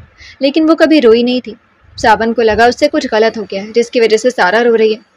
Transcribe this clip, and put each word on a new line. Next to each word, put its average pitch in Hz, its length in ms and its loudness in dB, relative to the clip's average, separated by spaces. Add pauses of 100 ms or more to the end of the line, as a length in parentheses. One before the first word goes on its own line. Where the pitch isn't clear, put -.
(420)
लेकिन 285 220 0
वो 320 100 2
कभी 311 260 2
रोई 233 220 4
नहीं 247 180 -4
थी। 226 160 -14 (460)
सावन 226 300 0
को 233 100 -2
लगा 220 240 2
उससे 247 220 0
कुछ 294 180 -4
गलत 226 320 0
हो 214 40 -8
गया 196 200 -10
है 220 100 -16
जिसकी 233 280 -2
वजह 220 160 2
से 247 140 -2
सारा 220 300 0
रो 240 140 2
रही 220 180 2
है। 214 80 -10 (160)